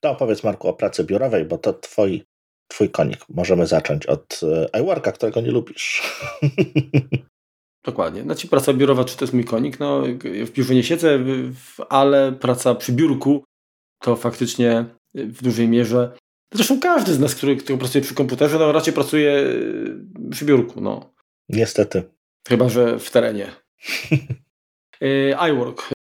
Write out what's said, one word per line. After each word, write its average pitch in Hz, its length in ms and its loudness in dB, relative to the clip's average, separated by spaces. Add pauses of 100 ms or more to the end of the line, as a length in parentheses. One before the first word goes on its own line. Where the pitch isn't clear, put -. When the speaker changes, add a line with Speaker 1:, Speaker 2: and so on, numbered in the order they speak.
Speaker 1:
To 151 100 2
opowiedz, 113 320 0
Marku, 101 240 -2
o 87 60 0
pracy 92 300 -2
biurowej, 104 420 0
bo 85 120 -4
to 104 140 -2
twoi-, 98 500 -2 (460)
twój 101 220 0
konik. - 300 -2 (100)
Możemy 87 380 0
zacząć 78 380 0
od, - 380 -4
e, 80 380 0
iWorka, 165 300 -2
którego 113 300 -2
nie 120 100 -2
lubisz. - 680 -4 (640)
<laughs> - 1040 -6
Speaker 2:
Dokładnie. 92 360 -4
Znaczy, 156 260 -8
praca 139 260 2
biurowa, 131 320 4
czy - 120 -12
to 139 80 -4
jest 123 80 -6
mój 120 120 2
konik? 127 340 -4
No, 143 220 -2
g-, 127 440 -6
w 117 60 -14
biurze 127 240 0
nie 123 80 4
siedzę, 160 360 2
w, 127 360 -4
w, - 340 -20
ale 139 420 4
praca 123 440 0
przy - 180 -4
biurku 139 500 2 (580)
to 117 140 2
faktycznie, 117 680 0 (320)
y, 131 80 -6
w 113 180 -12
dużej 117 240 2
mierze. 120 500 2 (360)
Zresztą 262 260 2
każdy 294 340 2
z 135 60 2
nas, 135 160 2
który, 139 200 0
kto 139 220 -4
pracuje 127 260 0
przy - 100 -8
komputerze, 139 460 0
no, 151 120 4
raczej 156 220 2
pracuje, 147 380 2
y, 113 1000 -4
przy 147 140 -8
biurku, 131 360 2
no. 101 320 -8 (360)
Speaker 1:
Niestety. 101 540 0 (440)
Speaker 2:
Chyba 123 220 4
że 117 300 0
w - 120 -14
terenie. 107 400 0 (600)
Speaker 1:
<laughs> - 240 -2 (680)
Speaker 2:
Y, 135 320 2 (160)
iWork. 120 380 -4 (120)